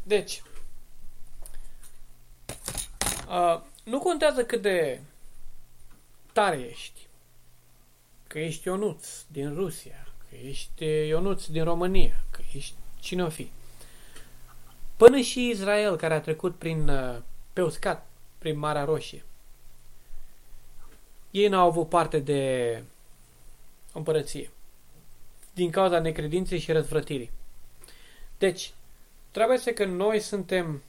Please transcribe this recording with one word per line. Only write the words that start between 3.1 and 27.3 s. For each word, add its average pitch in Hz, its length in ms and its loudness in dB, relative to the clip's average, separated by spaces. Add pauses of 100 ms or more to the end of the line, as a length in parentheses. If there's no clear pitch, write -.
uh, 175 320 2 (220)
nu 240 160 -4
contează 294 460 2
cât 226 160 -2
de 160 400 0 (1300)
tare 190 260 4
ești, - 480 -14 (1200)
că - 120 -8
ești 156 280 -6
Ionuț 190 400 -4 (200)
din 147 260 -6
Rusia, - 540 -8 (220)
că - 60 -16
ești 135 500 -6
Ionuț 156 600 2
din 160 180 2
România, 180 680 8
că - 100 -2 (120)
ești - 200 -6 (260)
cine 180 240 -2
o 165 60 0
fi. 143 220 -10 (1400)
Până 254 240 12
și 247 300 0
Israel, 208 460 0
care 160 180 0
a 156 80 2
trecut 165 340 -2
prin, 160 320 2
uh, 131 300 4 (360)
pe 185 80 0
uscat, 165 460 -2 (300)
prin 156 200 -4
Marea 147 260 -2
Roșie, 147 420 -4 (2000)
ei 202 160 4
n-au 190 200 6
avut 165 220 2
parte 160 300 2
de 131 640 0 (1080)
împărăție, 151 580 -4 (1040)
din 180 180 0
cauza 180 280 4
necredinței 165 600 -2
și 160 120 -4
răzvrătirii. 147 600 0 (1040)